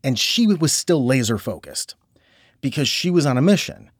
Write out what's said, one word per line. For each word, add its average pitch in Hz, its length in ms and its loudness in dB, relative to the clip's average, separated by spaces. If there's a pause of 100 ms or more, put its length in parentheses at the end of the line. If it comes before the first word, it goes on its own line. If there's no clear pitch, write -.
and 127 160 -2
she - 260 0
was 165 260 2
still 151 320 0
laser 120 320 2
focused - 600 -10 (640)
because 135 260 -2
she - 240 -2
was 170 160 2
on 127 100 2
a 127 60 2
mission. - 580 0